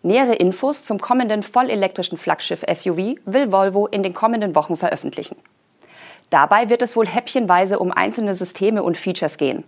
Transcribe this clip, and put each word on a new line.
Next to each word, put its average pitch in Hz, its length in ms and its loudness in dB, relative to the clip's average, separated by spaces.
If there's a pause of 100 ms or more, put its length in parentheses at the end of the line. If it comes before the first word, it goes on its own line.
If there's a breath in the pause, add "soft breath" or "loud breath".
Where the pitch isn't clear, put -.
Nähere 233 300 4
Infos 220 500 0
zum 208 160 -4
kommenden 247 440 -2
vollelektrischen 190 720 -2
Flaggschiff-S - 720 -4
U 175 80 -2
V 180 60 -4 (240)
will 226 260 0
Volvo 196 340 2
in 202 160 -4
den 185 140 -4
kommenden 220 400 -2
Wochen 156 200 2
veröffentlichen. - 600 -6 (960 loud breath)
Dabei 202 380 6
wird 233 120 4
es 233 140 -2
wohl 226 100 4
häppchenweise 190 720 0
um 180 140 0
einzelne 208 420 -2
Systeme 190 480 0
und 175 160 0
Features 170 400 -4
gehen. 143 300 0